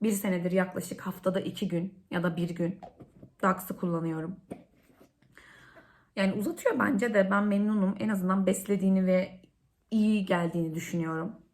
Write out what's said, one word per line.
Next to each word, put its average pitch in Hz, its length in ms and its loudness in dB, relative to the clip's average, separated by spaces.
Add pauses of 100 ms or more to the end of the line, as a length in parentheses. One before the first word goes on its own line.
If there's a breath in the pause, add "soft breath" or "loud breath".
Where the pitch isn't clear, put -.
Bir 214 100 2
senedir 185 400 0
yaklaşık 185 500 -2
haftada 185 380 -2
iki 196 280 -4
gün 175 440 -4
ya 175 120 -2
da 170 140 0
bir 170 120 0
gün 175 300 -2 (640)
Dax'ı 190 360 0
kullanıyorum. 165 580 -4 (1800 loud breath)
Yani 190 180 2
uzatıyor 254 460 -2
bence 226 340 2
de. 190 180 4
Ben 202 120 4
memnunum. 202 560 2
En 214 100 -2
azından 190 360 2
beslediğini 190 600 2
ve 185 360 2 (500)
iyi 214 340 2
geldiğini 170 500 0
düşünüyorum. 165 600 -4 (180)